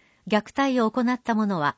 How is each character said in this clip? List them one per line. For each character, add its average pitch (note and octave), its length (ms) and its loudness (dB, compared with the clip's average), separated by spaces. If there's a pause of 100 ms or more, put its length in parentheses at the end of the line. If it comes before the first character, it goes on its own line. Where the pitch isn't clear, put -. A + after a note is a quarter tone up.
(280)
虐 G#3 280 -2
待 C4+ 220 0
を A3 140 2
行 B3+ 80 -2
っ B3 200 0
た A#3 140 -2
者 G3+ 240 0
は、 C#3+ 200 0